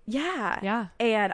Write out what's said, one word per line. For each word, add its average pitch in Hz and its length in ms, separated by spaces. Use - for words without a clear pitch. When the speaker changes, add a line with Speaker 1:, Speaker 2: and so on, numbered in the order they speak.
Speaker 1:
Yeah. 269 560
Speaker 2:
Yeah. 208 240
Speaker 1:
And 220 360